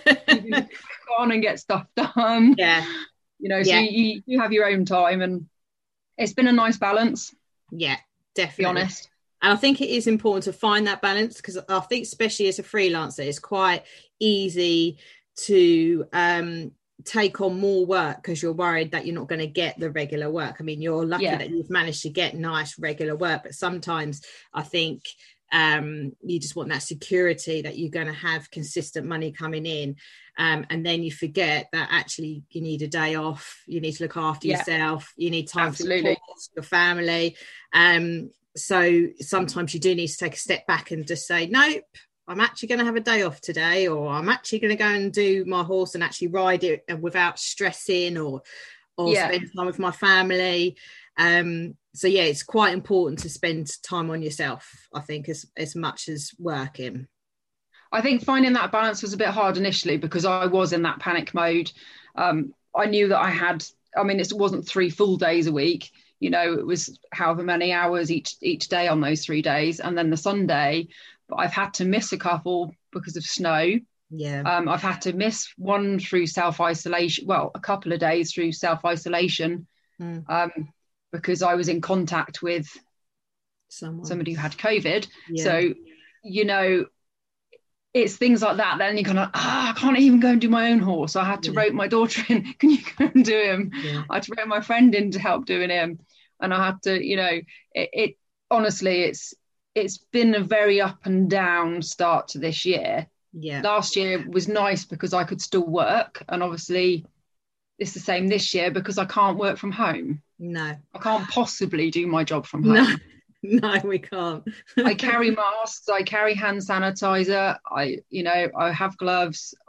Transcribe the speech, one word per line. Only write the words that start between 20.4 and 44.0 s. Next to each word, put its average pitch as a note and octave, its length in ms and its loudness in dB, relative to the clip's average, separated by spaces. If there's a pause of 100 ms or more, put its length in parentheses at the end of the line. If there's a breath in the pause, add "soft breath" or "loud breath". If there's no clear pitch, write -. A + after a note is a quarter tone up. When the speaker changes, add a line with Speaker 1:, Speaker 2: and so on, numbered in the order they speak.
Speaker 2:
I D#3+ 40 -12
mean, D3+ 180 -8
you're E3 240 -2
lucky F3+ 200 -2
Speaker 1:
Yeah. D#3+ 120 0
Speaker 2:
that - 120 -6
you've E3+ 200 -4
managed E3 340 -2
to D#3+ 60 -8
get E3 260 -2
nice D#3+ 440 -4
regular D3+ 360 -4
work, D#3+ 280 -2
but - 120 -16
sometimes D#3+ 680 -6 (320 loud breath)
I D3 100 -6
think, D#3+ 380 -4 (500 soft breath)
um, D3+ 640 0 (100)
you F3 160 -4
just - 160 -10
want D3+ 140 -6
that D3 120 -4
security E3 840 -2
that D3 140 -10
you're E3 140 -6
gonna D#3 220 -6
have D#3 360 -6
consistent D3+ 560 -8
money D#3+ 260 -6
coming D#3 340 -8
in. D3 300 -6 (420 loud breath)
Um, D#3+ 320 0
and E3 160 -4
then E3+ 180 0
you E3 80 -4
forget D3+ 600 -2
that D#3+ 180 -2
actually D#3 580 -4
you E3 120 -10
need D#3 200 -6
a D3+ 60 -4
day D#3 280 -2
off, D#3 520 -8
you E3+ 140 -6
need D#3 160 -4
to E3+ 80 -6
look D#3+ 120 -10
after D#3 300 -4
Speaker 1:
Yeah. D3+ 120 2
Speaker 2:
yourself, D#3 580 -2
you E3+ 120 -2
need D#3+ 180 -4
time E3+ 200 -2
Speaker 1:
Absolutely. E3 480 0
Speaker 2:
for - 120 -8
your, - 80 -20 (200)
your D#3 80 -10
family. E3+ 720 0 (360 loud breath)
Um, E3+ 580 4 (240)
so F3 540 4 (100)
sometimes F3 560 -2
you E3 40 -6
do F#3 140 2
need E3+ 140 -2
to D3+ 100 -8
take E3 180 -4
a - 40 -10
step - 260 -4
back E3 260 0
and D#3+ 140 -6
just D#3+ 220 -6
say, E3+ 200 0
"Nope, D4 360 2 (440 loud breath)
I'm F3+ 120 -6
actually A#3 300 -2
gonna A#3+ 160 0
have A#3 100 -2
a A3+ 40 0
day A3 220 2
off E3 200 -2
today," E3+ 460 0
or, D3+ 220 -2